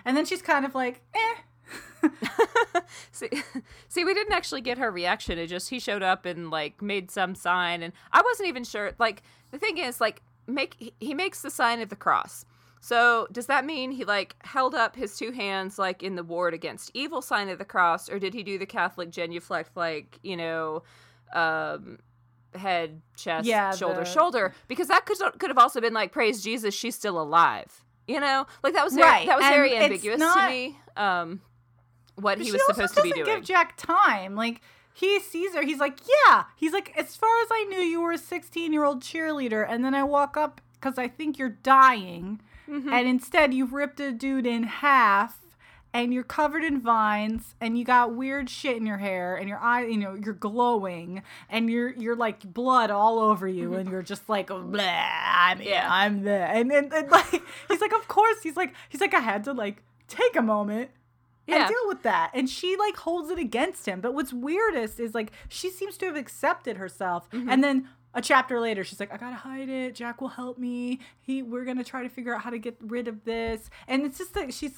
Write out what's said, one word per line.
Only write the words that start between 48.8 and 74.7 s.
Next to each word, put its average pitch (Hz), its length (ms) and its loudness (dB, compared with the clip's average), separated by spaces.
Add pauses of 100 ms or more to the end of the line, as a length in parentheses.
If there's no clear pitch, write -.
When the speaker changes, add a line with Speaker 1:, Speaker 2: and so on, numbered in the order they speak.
Speaker 1:
your 208 120 -2
hair, 185 360 -2
and 190 140 -6
your 202 100 -6
eye, 240 280 2
you 226 100 -2
know, 196 180 -4
you're 208 200 -6
glowing, 190 880 -2 (260)
and 226 200 -2
you're, 240 260 0
you're, 233 200 -4
like, 226 300 -4 (100)
blood 247 380 2
all 220 260 4
over 208 300 2
you, 175 220 -4
Speaker 2:
Mm-hmm. 185 100 -2
Speaker 1:
and 190 100 -6
you're 185 120 -6
just - 260 -12
like, 202 220 -2
'Bleh, 180 580 -2 (180)
I'm, 180 360 6
Speaker 2:
Yeah. 190 280 0
Speaker 1:
I'm 196 320 2
the," 202 100 0
and, 202 380 2
and, 285 220 4
and, 311 180 0
like, 320 200 8
<laughs> - 380 -4
he's 370 120 2
like, 415 120 0
"Of 453 160 0
course." 440 340 4
He's 320 140 -8
like, 370 160 -2 (160)
he's 285 120 -6
like, 392 140 0
"I 339 60 4
had 214 240 -2
to, 277 80 -6
like, 208 300 -6 (240)
take 494 300 2
a 294 60 4
moment 214 480 0 (580)
and 311 100 4
Speaker 2:
Yeah. 240 80 4
Speaker 1:
deal 466 220 0
with - 160 -4
that." 175 300 2
And 262 140 0
she, 370 280 -4
like, 403 220 0
holds 330 320 -4
it 349 100 -6
against 269 460 -4
him. 185 140 -6
But 240 140 -2
what's 277 180 -4
weirdest 277 680 -2
is, 226 120 -6
like, 220 200 -6 (160)
she - 220 -8
seems 392 280 -10
to 381 80 -6
have 311 100 -4
accepted 285 600 -4
herself. 185 560 -6
Speaker 2:
Mm-hmm. 247 180 -6
Speaker 1:
And 262 140 6
then 262 240 0 (240)
a 240 80 -6
chapter 254 380 2
later, 220 240 -2
she's - 160 -12
like, 202 140 -8
"I 202 60 -12
gotta 247 180 -12
hide 262 320 -10
it. 254 260 -6
Jack 240 260 -10
will 262 100 -8
help 247 280 -10
me. 247 400 -4 (220)
He, 269 240 -6
we're 247 200 -8
gonna 254 200 -4
try 254 180 -10
to 254 60 -8
figure 240 260 -8
out 185 80 -6
how 240 80 -10
to 233 80 -6
get 233 220 -10
rid 226 260 -6
of 214 180 -10
this." 226 460 -6 (160)
And 269 180 0
it's 277 140 -8
just 359 160 -10
that 302 180 -4
she's 285 240 -8